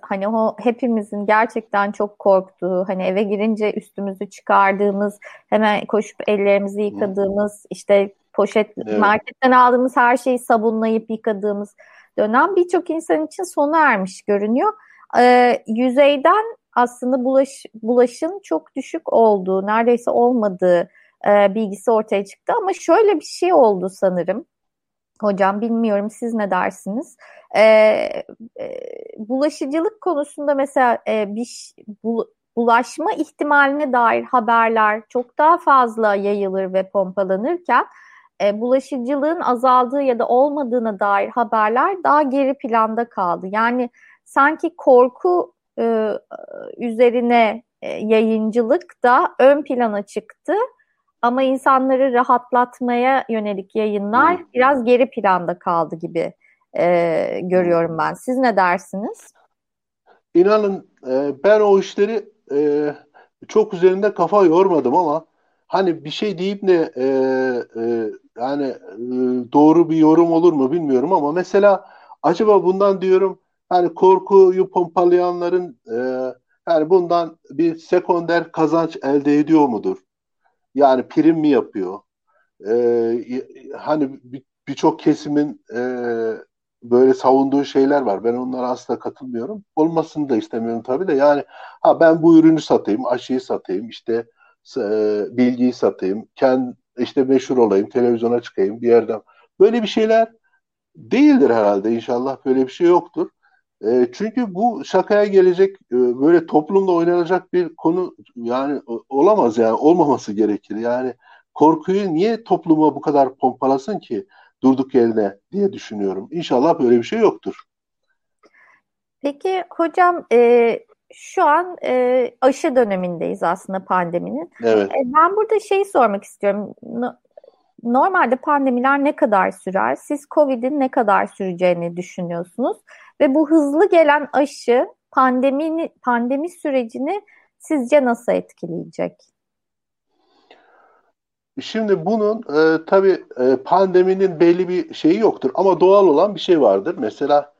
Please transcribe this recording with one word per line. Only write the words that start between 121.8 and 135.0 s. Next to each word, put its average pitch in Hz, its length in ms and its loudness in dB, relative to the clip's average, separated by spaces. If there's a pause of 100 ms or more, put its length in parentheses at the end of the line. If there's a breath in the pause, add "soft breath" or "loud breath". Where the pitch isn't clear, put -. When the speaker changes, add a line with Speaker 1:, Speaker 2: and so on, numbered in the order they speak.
Speaker 1:
e, 247 460 0 (100)
aşı 269 360 2
dönemindeyiz 185 640 -2
aslında 190 420 -6
pandeminin. 185 680 -4 (120)
Speaker 2:
Evet. 214 280 2
Speaker 1:
E, - 140 -4
ben 320 320 2
burada 427 240 0
şey 392 240 -2
sormak 220 400 0
istiyorum. 202 580 -6
No-, 240 340 -10 (640)
normalde 269 540 0
pandemiler 269 680 0
ne 294 120 -2
kadar 196 340 2
sürer? 190 460 -4
Siz - 380 -10
covid'in 269 460 0
ne 262 80 -2
kadar 202 380 0
süreceğini 175 680 -4
düşünüyorsunuz? 180 800 -8 (440 soft breath)
Ve 269 140 2
bu 302 160 0
hızlı 311 380 2
gelen 302 440 2
aşı 269 540 0 (240)